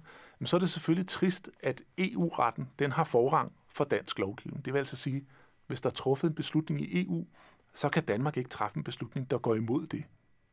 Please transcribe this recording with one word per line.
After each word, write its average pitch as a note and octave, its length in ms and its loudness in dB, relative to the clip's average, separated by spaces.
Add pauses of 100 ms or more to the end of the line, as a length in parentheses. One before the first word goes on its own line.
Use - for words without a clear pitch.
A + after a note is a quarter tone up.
(440)
så E3 120 2
er F3+ 40 6
det F#3 100 2
selvfølgelig F3 380 0
trist, - 420 0 (100)
at C3 220 -4 (160)
E F#3+ 180 0
U-retten, C#3 520 0 (100)
den C#3 140 2
har D#3+ 120 2
forrang C3 480 4 (160)
for - 160 0
dansk - 340 0
lovgivning. - 460 -4
Det C3 80 -4
vil C#3 60 2
altså C3+ 180 -4
sige, C3+ 300 -4 (400)
hvis B2+ 140 -6
der B2 100 2
er - 40 -4
truffet C3+ 340 2
en D#3 60 0
beslutning D3+ 460 0
i F3 220 0
E F#3 60 -2
U, E3+ 160 -2 (480)
så - 160 0
kan - 160 2
Danmark B2+ 320 0
ikke B2+ 140 -4
træffe - 260 -2
en D3 80 -4
beslutning, B2+ 460 -6
der B2 80 2
går A#2+ 160 2
imod A#2 320 0
det. - 180 -6 (480)